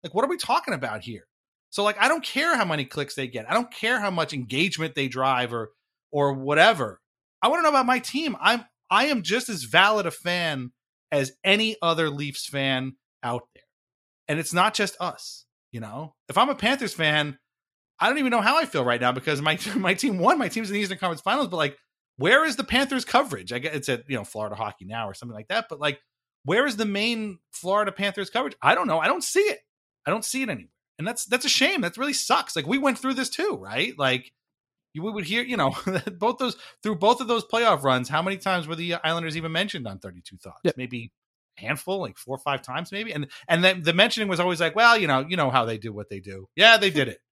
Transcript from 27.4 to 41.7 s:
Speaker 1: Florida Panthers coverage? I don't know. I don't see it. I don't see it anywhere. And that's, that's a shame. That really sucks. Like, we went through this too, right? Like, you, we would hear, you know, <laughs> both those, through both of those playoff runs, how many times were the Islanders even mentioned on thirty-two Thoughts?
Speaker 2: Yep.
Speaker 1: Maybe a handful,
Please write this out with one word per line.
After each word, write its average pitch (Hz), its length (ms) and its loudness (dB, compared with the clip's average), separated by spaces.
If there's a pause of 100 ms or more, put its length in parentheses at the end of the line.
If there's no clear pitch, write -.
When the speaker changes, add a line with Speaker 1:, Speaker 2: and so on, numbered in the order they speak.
Speaker 1:
Florida 208 400 -2
Panthers 202 380 -4
coverage? 262 320 -4
I 165 120 4
don't 269 140 0
know. 165 120 2
I 160 80 0
don't 320 160 0
see - 180 2
it. 415 180 0 (480)
I 151 40 0
don't 214 140 -2
see 262 160 -4
it 240 80 -4
anywhere. 110 200 -10 (280)
And 156 100 -8
that's, 233 180 -6
that's 247 200 -2
a 262 40 0
shame. 320 320 2
That 175 160 -4
really 269 160 -2
sucks. - 420 0
Like, 147 120 -4
we 247 100 0
went 269 200 0
through 262 180 -2
this 254 140 -2
too, 370 320 -4
right? 110 380 -4
Like, 131 320 0 (640)
you, 160 100 -8
we 220 80 -4
would 202 140 -6
hear, 220 180 -2
you 247 140 -4
know, 139 180 2 (200)
<laughs> 180 220 -4
both 226 200 0
those, 247 180 -2 (260)
through 208 140 -2
both 208 240 4
of 240 80 -4
those 233 160 0
playoff 220 400 2
runs, 127 240 4
how 151 140 0
many 190 160 -2
times 180 280 -2
were 160 120 -8
the 170 180 -4
Islanders 165 400 -4
even 165 160 -6
mentioned 170 380 -4
on 95 100 -12
thirty-two 92 380 -18
Thoughts? 87 260 -20
Speaker 2:
Yep. - 140 0
Speaker 1:
Maybe 123 340 -10 (480)
a - 40 -18
handful, 151 360 -6